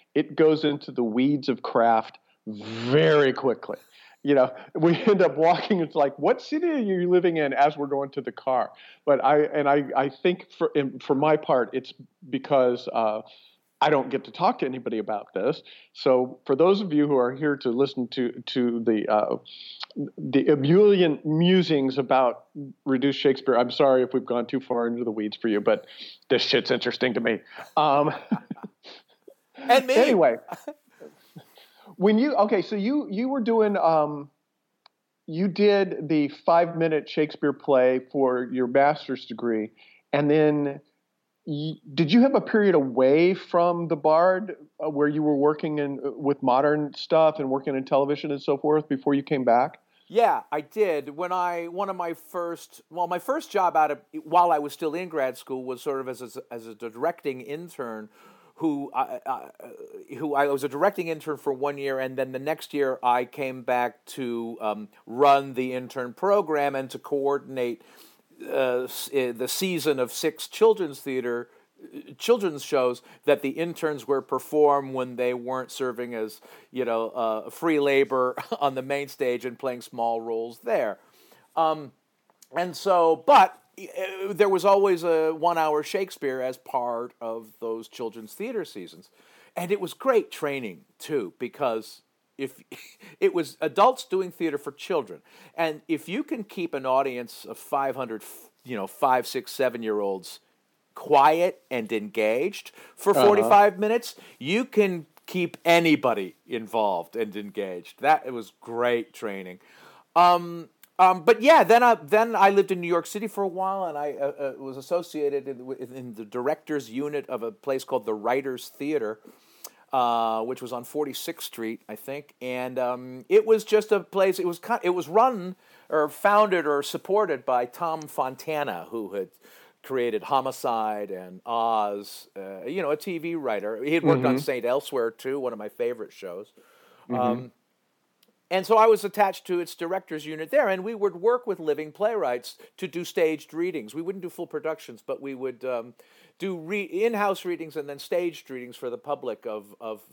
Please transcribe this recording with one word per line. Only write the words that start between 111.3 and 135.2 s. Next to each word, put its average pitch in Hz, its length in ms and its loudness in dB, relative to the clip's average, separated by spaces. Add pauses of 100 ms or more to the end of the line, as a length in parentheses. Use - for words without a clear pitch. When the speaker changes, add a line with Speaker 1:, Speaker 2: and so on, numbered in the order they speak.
Speaker 2:
yeah, 277 240 8
then 233 180 8
I, 240 120 6
then 214 420 2
I 196 140 6
lived 196 200 2
in 180 100 -2
New 175 60 -6
York 170 200 0
City 214 200 -6
for 202 160 -6
a 196 60 -2
while, 190 380 -4
and 151 100 -6
I, 147 160 -4
uh, 139 120 -4
uh, 139 340 -4
was 135 180 -12
associated 143 720 -4
in, 127 260 -12 (180)
in 123 220 -14
the 110 100 -12
director's 123 640 -6
unit 143 380 -6
of 120 140 -6
a 113 80 -6
place 131 320 -6
called 123 220 -4
the 110 100 -4
Writers 127 540 -4
Theater, 139 500 -6 (760)
uh, 117 500 0
which 127 200 -8
was 120 100 -12
on 120 120 -10
Forty-sixth 139 640 -8
Street, 113 420 -8
I 107 80 -12
think. 143 440 -14
And, 127 380 -6
um, 127 500 -6
it 214 180 6
was 220 180 4
just 214 260 2
a 202 100 2
place, 190 380 0
it 180 80 -2
was 175 120 -4
ki-, - 260 -4
it 180 60 2
was 175 180 -4
run 196 480 2 (320)
or 147 200 2
founded 202 580 2
or 143 160 0
supported 170 640 -2
by 123 200 0
Tom 160 380 -6
Fontana, 135 880 -6
who 104 240 -8
had 95 140 -6 (540)
created 120 420 -4
Homicide 113 840 -2
and 92 340 -12
Oz, 110 920 -4
uh, 95 300 -14
you 170 160 -6
know, 143 80 -2
a 151 60 0
T 170 220 -8
V 170 160 -6
writer. 110 480 -4
He 147 120 0
had 170 100 0
worked 143 200 4
on 127 120 2
Speaker 1:
Mm-hmm. 139 80 -4
Speaker 2:
Saint 127 200 -4
Elsewhere, 123 460 -2
too, 135 300 -8